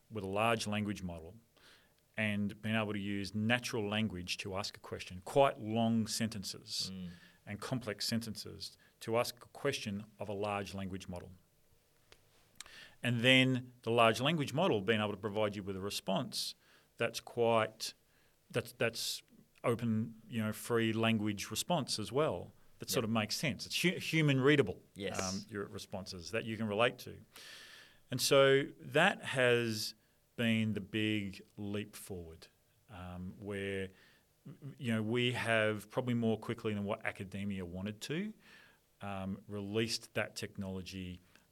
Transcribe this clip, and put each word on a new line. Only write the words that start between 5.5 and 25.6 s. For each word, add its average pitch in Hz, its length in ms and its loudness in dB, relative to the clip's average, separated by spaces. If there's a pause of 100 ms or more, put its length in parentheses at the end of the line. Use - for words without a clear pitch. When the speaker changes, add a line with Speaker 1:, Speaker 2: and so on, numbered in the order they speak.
Speaker 1:
long 113 480 2
sentences 101 840 -6
Speaker 2:
Mm. 92 160 -8 (380)
Speaker 1:
and 104 120 -8
complex 113 480 -4
sentences, 104 680 -6 (240)
to 113 160 0
ask 120 260 0
a - 60 -20
question 107 540 -4 (160)
of 104 100 -8
a 107 40 -4
large 101 420 -2
language 95 340 -8
model. 90 200 -10 (1700)
And 120 200 2
then 131 460 8 (140)
the - 100 -4
large 117 300 8
language 139 320 0
model 151 280 2
being 107 200 2
able 104 100 0
to 101 60 -6
provide 104 380 0
you 104 80 -8
with 95 120 -6
a 92 60 -6
response 117 760 -4 (420)
that's 117 220 -2
quite, 113 720 2 (580)
that's, - 260 -4
that's - 440 -2 (420)
open, 113 500 0 (160)
you 117 140 -2
know, 107 100 -2
free 113 400 0
language 107 580 2
response 143 480 -2
as 101 120 -6
well. 113 400 0 (280)
That - 100 -10
sort 127 140 2
Speaker 2:
Yep. 107 60 -2
Speaker 1:
of 113 40 0
makes 107 220 2
sense. 120 300 -2
It's - 160 -4
hu-, 180 160 4
human 151 420 4
readable, 135 380 6 (180)
Speaker 2:
Yes. 98 260 -6
Speaker 1:
um, 95 280 -2
your 104 180 -6